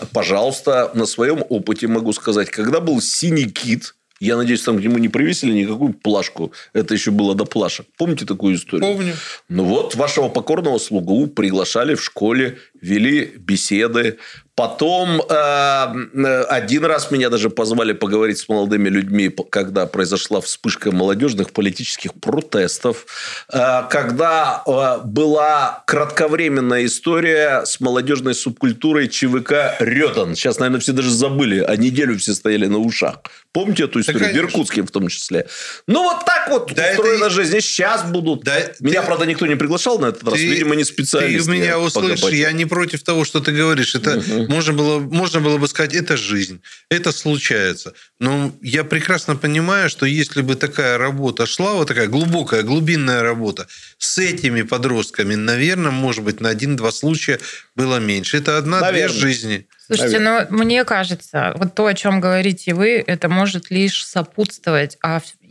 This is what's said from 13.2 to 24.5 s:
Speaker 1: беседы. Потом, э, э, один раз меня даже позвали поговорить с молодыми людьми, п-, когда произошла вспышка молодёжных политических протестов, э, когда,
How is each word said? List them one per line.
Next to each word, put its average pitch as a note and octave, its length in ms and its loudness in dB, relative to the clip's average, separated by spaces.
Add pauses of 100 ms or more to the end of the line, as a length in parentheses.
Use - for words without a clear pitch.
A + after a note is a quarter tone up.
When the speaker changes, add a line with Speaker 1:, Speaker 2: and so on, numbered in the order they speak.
Speaker 1:
беседы. A2 800 0 (380)
Потом, E3+ 640 0
э, D#3+ 140 -2
э, C3+ 1120 2
один C3 420 0
раз D#3 260 0
меня B2+ 180 2
даже A2+ 200 2
позвали A2+ 440 0
поговорить G#2+ 440 0
с - 120 -10
молодыми G#2 380 2
людьми, G2 420 2
п-, F#2 200 -6
когда F#2+ 380 0
произошла F#2+ 540 -2
вспышка - 500 -4
молодёжных G2 600 0
политических - 640 -4
протестов, A2+ 920 -2 (460)
э, B2+ 380 2
когда, C#3+ 760 0